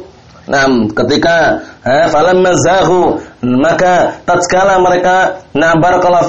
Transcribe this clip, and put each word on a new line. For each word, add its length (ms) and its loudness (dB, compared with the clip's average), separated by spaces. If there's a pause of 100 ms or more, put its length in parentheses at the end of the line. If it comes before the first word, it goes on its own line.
(480)
Naam, 420 0
ketika, 720 0 (240)
eh, 240 0
"Falamma 480 2
zaghu", 600 0 (260)
maka 800 0
tatkala 560 0
mereka, 640 0 (100)
naam, 300 0
barakallahu 460 2